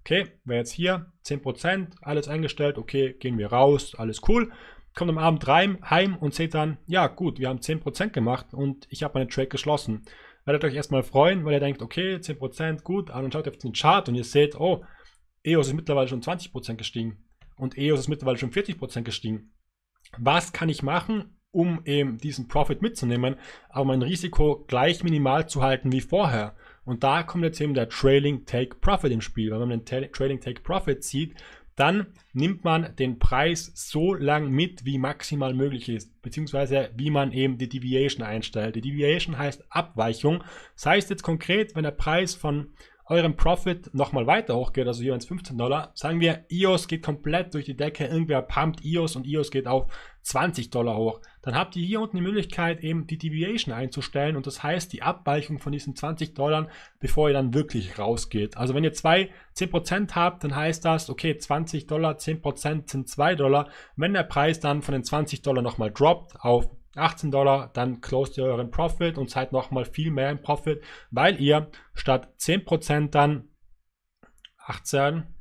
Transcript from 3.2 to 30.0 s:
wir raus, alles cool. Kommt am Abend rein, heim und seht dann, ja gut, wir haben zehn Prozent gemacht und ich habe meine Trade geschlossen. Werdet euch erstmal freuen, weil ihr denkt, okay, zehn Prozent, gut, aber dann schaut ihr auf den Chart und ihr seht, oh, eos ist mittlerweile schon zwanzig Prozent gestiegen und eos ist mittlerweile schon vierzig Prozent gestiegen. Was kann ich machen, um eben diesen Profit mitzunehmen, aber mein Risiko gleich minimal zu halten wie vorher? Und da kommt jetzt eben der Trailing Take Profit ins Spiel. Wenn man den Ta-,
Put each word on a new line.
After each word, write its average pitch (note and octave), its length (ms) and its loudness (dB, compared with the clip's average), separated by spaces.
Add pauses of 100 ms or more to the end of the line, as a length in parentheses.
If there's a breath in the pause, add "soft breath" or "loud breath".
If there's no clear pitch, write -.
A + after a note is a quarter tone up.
wir G#2 140 -2
raus, C3+ 420 6
alles A2+ 340 -6
cool. A#3 220 6 (440 loud breath)
Kommt F3 160 -2
am D#3+ 80 0
Abend D#3+ 280 2
rein, F3+ 320 4 (100)
heim F#3 280 4
und D3 180 -4
seht E3 200 -4
dann, D3+ 320 0
ja F3 200 4
gut, - 320 -2
wir C3 100 -2
haben B2+ 140 -4
zehn D#3 160 -2
Prozent F#3 340 -4
gemacht B2 400 -2
und C#3 380 -4
ich - 140 -8
habe C#3+ 160 -2
meine B2 80 -2
Trade C3+ 180 -2
geschlossen. C#3 560 -2 (420 loud breath)
Werdet D3 200 2
euch C#3+ 100 0
erstmal C3+ 300 -2
freuen, E3 400 4
weil D3+ 80 0
ihr C#3+ 80 4
denkt, C#3 220 -2
okay, F3+ 380 -4
zehn D#3 180 -10
Prozent, D3+ 440 -6
gut, F#3+ 280 -4
aber C3 120 -8
dann C3+ 80 -4
schaut D3 160 -4
ihr C#3+ 60 -6
auf - 60 -18
den A#2 160 -8
Chart F#3+ 340 4
und A#2+ 80 0
ihr A#2+ 80 -2
seht, D3 340 2
oh, F3+ 240 0 (600 loud breath)
eos D3+ 240 4
ist C3+ 60 -2
mittlerweile C#3+ 340 0
schon B2 140 -6
zwanzig E3+ 280 -6
Prozent A#2 280 -10
gestiegen A2+ 400 -6 (380)
und C3 220 -6
eos C#3+ 220 2
ist A#2+ 80 -4
mittlerweile C#3 300 -2
schon B2 120 -4
vierzig G3+ 280 -4
Prozent A#2 260 -8
gestiegen. A2 480 -6 (640)
Was C#3 360 2
kann E3 180 -2
ich - 120 -4
machen, F3 540 -2 (160)
um F3 320 0
eben C#3+ 340 0
diesen C3+ 300 -6
Profit D3+ 340 2
mitzunehmen, C3 540 0 (320 loud breath)
aber C#3 160 -2
mein C3 180 2
Risiko D#3 640 2
gleich D#3 380 2
minimal D#3 440 2
zu C#3 140 0
halten C3 300 2
wie C3 80 2
vorher? B2+ 560 0 (280 loud breath)
Und B2 200 -4
da D3 180 4
kommt E3+ 220 -2
jetzt - 160 -2
eben D3 140 0
der A#2 160 0
Trailing C#3+ 560 4
Take B2 300 -4
Profit F#3 360 4
ins A2+ 120 -2
Spiel. A2 280 -2
Wenn A2 80 -2
man A#2+ 80 -2
den A#2 160 -4
Ta-, C3+ 280 -6